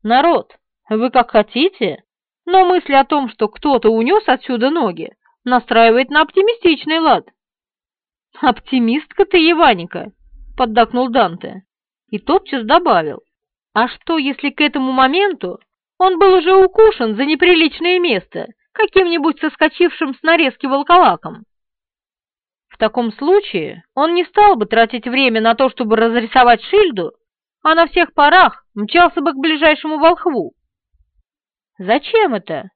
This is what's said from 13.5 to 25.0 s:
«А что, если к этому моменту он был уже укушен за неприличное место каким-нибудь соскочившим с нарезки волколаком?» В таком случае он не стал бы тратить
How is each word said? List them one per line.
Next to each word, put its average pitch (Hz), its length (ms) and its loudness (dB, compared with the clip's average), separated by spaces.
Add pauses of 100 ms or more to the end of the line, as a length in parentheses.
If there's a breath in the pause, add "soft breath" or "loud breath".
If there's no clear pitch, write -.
«А 226 140 0
что, - 300 -6
если 277 320 -4
к 285 100 -16
этому 262 320 -2
моменту 262 680 -2 (400)
он 370 200 0
был 381 160 6
уже 359 200 2
укушен 381 640 2
за 254 80 -4
неприличное 339 760 0
место 302 480 -4 (260)
каким-нибудь 339 680 -2
соскочившим 311 720 -4
с - 80 -18
нарезки 320 440 0
волколаком?» 277 760 0 (1200)
В - 100 -20
таком 220 340 -4
случае 277 720 -2 (120)
он 320 200 0
не 349 100 0
стал 415 320 4
бы 208 100 -4
тратить 226 400 -2